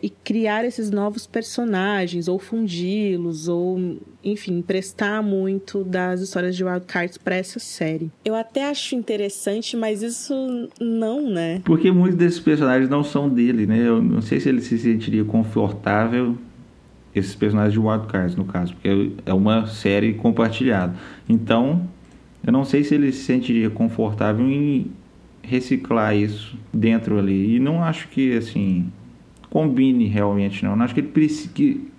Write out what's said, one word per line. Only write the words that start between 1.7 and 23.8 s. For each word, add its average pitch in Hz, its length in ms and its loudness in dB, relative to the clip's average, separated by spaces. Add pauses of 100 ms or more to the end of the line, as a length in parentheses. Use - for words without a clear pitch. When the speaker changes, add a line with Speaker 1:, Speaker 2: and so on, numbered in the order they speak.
Speaker 1:
ou 185 120 0
fundi-los, 180 1080 -4
ou, 180 520 -2 (260)
enfim, 202 340 -4
emprestar 190 640 -4
muito 196 640 -2
das 185 360 -2
histórias 185 360 -4
de 185 80 -2
Wild 180 220 -2
Cards 175 300 -4
pra 180 200 -4
essa 185 240 -6
série. 160 500 -6 (140)
Eu 214 100 -2
até 226 340 -4
acho 285 280 -6
interessante, 208 800 -4
mas 220 260 -2
isso 240 320 -6 (460)
não, 233 500 -2
né? 170 340 -2
Speaker 2:
Porque 170 280 4
muitos 180 260 4
desses 170 220 4
personagens 135 500 4
não 143 140 2
são 143 240 0
dele, 120 380 4
né? 113 200 4
Eu 117 160 4
não 120 180 2
sei 135 200 0
se 147 80 2
ele 127 120 4
se 117 180 -2
sentiria 110 460 2
confortável, 113 1120 0 (760)
esses 95 200 -2
personagens 104 400 2
de 110 40 2
Wild 107 280 0
Cards, 90 300 0
no 95 100 -2
caso, 87 260 -4
porque 98 400 0 (140)
é 95 80 0
uma 107 320 2
série 107 480 0
compartilhada. 110 800 0 (340)
Então, 117 580 2 (560)
eu 113 80 0
não 135 140 4
sei 139 180 2
se 147 120 2
ele 143 180 2
se - 120 -6
sentiria 117 440 2
confortável 110 800 0